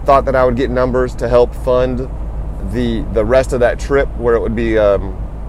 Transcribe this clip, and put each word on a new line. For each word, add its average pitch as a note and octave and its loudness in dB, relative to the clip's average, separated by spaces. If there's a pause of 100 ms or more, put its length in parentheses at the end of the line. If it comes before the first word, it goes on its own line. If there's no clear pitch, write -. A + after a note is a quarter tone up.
thought C3+ 4
that C3 0
I B2+ 4
would B2 2
get B2+ 0
numbers B2+ 0
to A#2+ -4
help B2 4
fund B2+ 0 (720)
the, A2+ -2
the A2 2
rest B2+ 2
of A#2+ 0
that A#2+ 2
trip, C#3 0
where A#2 0
it G#2+ 0
would A2 -4
be, A2 0
um, G2 2 (320)